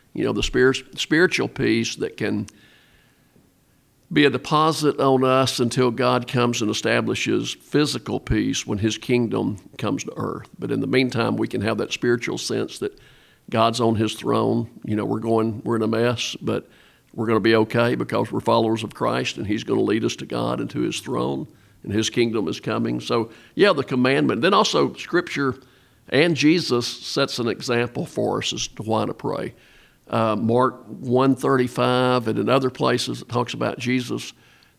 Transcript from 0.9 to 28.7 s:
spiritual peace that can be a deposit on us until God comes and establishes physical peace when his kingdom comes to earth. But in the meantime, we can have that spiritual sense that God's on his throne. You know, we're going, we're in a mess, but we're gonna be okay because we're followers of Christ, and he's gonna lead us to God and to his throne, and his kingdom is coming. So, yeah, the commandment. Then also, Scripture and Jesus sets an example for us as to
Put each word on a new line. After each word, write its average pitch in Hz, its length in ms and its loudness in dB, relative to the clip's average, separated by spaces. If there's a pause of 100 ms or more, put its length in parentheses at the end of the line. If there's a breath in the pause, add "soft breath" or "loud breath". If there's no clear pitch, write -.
spiritual 156 480 2
peace 113 500 -2
that - 200 -6
can 104 300 -2 (1600 soft breath)
be 151 140 4
a 139 60 6
deposit 147 720 0
on 135 240 4
us 131 340 2
until 123 320 2
God 123 380 0
comes 120 320 0
and 107 100 0
establishes 110 800 0
physical 135 680 -2
peace 107 440 0
when 110 120 -2
his 107 200 0
kingdom 110 600 0 (200)
comes 101 280 -2
to - 100 -10
earth. 107 320 -6 (100)
But 120 140 -6
in 113 80 -2
the 107 80 -2
meantime, 117 480 2
we 113 140 -2
can 110 100 -4
have 104 200 -2
that - 120 -6
spiritual 120 460 0
sense - 420 -6
that - 180 -6 (520 soft breath)
God's 113 320 2
on 113 140 4
his 107 200 0
throne. 113 540 0 (160)
You 107 100 -2
know, 107 80 0
we're 110 160 -2
going, 113 460 0
we're 117 100 0
in 110 60 0
a 110 60 0
mess, 117 540 0
but - 280 -4 (440 soft breath)
we're 113 140 -4
gonna 110 140 2
be 113 160 4
okay 117 380 2
because 110 360 -2
we're 117 80 -2
followers 113 420 2
of 110 120 -8
Christ, 120 440 -2
and - 80 -6
he's 110 200 -2
gonna 110 160 0
lead 110 240 2
us 117 100 -4
to 113 100 -12
God 117 360 -4
and 117 80 -6
to 123 100 -6
his 110 220 -2
throne, 127 440 -4 (380 soft breath)
and - 80 -8
his 107 180 0
kingdom 113 380 0
is 107 140 -6
coming. 117 400 -4
So, 117 280 -2 (260 loud breath)
yeah, 196 180 4
the - 100 -2
commandment. 127 580 2
Then 180 120 4
also, 165 400 2
Scripture 143 640 -2 (480 soft breath)
and 165 260 4
Jesus 139 540 2
sets - 520 -4
an 117 100 0
example 120 560 -2
for 104 320 -2
us - 160 -4
as 113 160 -6
to - 140 -10